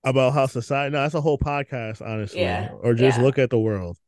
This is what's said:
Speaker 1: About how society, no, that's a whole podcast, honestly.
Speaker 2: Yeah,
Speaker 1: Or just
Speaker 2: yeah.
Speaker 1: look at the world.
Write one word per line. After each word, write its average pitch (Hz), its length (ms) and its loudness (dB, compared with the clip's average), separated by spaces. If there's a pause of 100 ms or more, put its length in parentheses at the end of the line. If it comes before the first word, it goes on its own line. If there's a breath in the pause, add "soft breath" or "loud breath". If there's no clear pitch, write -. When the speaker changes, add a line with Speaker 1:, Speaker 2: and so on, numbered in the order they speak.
Speaker 1:
About 131 280 2
how 143 140 2
society, 139 480 -4
no, 139 80 0
that's 151 120 -2
a 160 60 -2
whole 143 180 0
podcast, 135 600 -6
honestly. 110 400 -6
Speaker 2:
Yeah, 101 300 -2 (100)
Speaker 1:
Or 120 140 4
just 120 240 6
Speaker 2:
yeah. 123 60 4
Speaker 1:
look 135 140 4
at 127 120 2
the 123 80 2
world. 98 500 -2